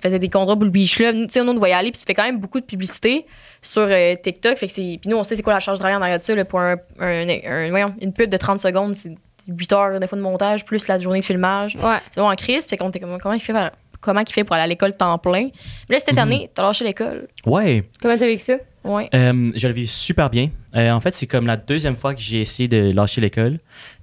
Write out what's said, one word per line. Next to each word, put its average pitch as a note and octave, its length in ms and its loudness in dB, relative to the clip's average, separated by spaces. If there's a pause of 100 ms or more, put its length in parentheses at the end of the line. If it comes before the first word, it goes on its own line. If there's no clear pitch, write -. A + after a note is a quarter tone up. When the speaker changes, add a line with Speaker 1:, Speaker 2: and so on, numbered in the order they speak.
Speaker 1:
faisait F#3 160 -2
des F#3 140 0
contrats G3 240 4
pour G#3 100 2
le G3 60 2
Beach F#3 240 2
Club. A3+ 320 2
Tu - 60 -8
sais, B3 100 2
nous, B3 80 2
on A#3+ 80 2
voyait F#3 160 4
aller, F#3+ 160 0
puis - 80 -12
tu - 80 -14
fais F#3 80 0
quand G3+ 80 2
même A#3+ 160 -2
beaucoup G3 200 -6
de B3 60 -10
publicité A3+ 640 -2 (340)
sur, - 220 0
euh, F3+ 320 4
TikTok. G#3 420 -2
Fait G#3 80 -6
que F#3+ 80 -8
c'est, F3+ 260 -6
puis G3 100 -8
nous, A3+ 80 0
on G#3 60 0
sait A3 120 -4
c'est G#3+ 80 -8
quoi G#3+ 100 2
la G3 60 2
charge G3 180 -4
de F#3+ 60 -6
travail F#3+ 120 2
en G3 60 -2
arrière F3+ 180 0
de E3+ 60 -12
ça, A3 80 0
là, G3+ 100 0
pour F#3 160 -2
un, F3+ 180 0 (220)
un, E3+ 280 -2 (180)
un, D#3+ 240 -4
voyons, G3 320 0
une F#3+ 120 -6
pub A3+ 180 0
de F#3+ 60 0
trente G3 240 0
secondes, G3 340 0
c'est F3 160 -14 (360)
huit F3 260 -6
heures, G3 260 2
des F#3 80 -4
fois, G3+ 100 -6
de G3+ 60 -6
montage, G3+ 420 -2
plus G#3+ 220 -4
la F#3+ 100 0
journée F#3 220 0
de G3 60 -6
filmage. G3 500 -2
Speaker 2:
Ouais. A3+ 220 0 (120)
Speaker 1:
C'est - 100 -10
bon G3+ 120 4
en F#3+ 40 0
crise. C4 300 -2
Fait - 120 -4
qu'on F#3 120 -4
était F3+ 100 -8
comme, F3+ 200 -10
comment G3+ 160 -2
il A3+ 40 -2
fait A3 140 -6
pour, G3 160 0 (320)
comment G#3 260 0
il - 60 -14
fait G#3 100 2
pour F#3+ 120 0
aller D#3+ 80 4
à E3 40 0
l'école G3 300 0
temps E3+ 220 2
plein ? F#3+ 300 0 (400)
Mais B3 80 2
là, - 20 4
cette - 140 0
Speaker 3:
Mhm. - 60 4
Speaker 1:
année, A#3 360 0
t'as F3+ 80 0
lâché G#3 200 2
l'école. A3 440 -4 (180)
Speaker 3:
Ouais. C3+ 380 4 (180)
Speaker 2:
Comment A#3+ 160 4
t'as A#3 80 2
vécu A3+ 180 0
ça ? B3+ 120 0 (280)
Speaker 1:
Ouais. G3+ 320 -4
Speaker 3:
Euh, B2 400 4
je A2+ 120 -2
le B2 60 0
vis A#2 180 -4
super D#3 380 2
bien. B2 220 0 (240)
Euh, A#2 160 4
en A#2 100 2
fait, F3+ 140 0
c'est - 100 -2
comme A#2+ 220 0
la A2+ 100 0
deuxième C#3+ 380 -2
fois C#3 180 -4
que B2 80 -10
j'ai A2 200 -2
essayé B2 260 -2
de G#2+ 240 4
lâcher G2+ 280 2
l'école. A2+ 380 2 (460)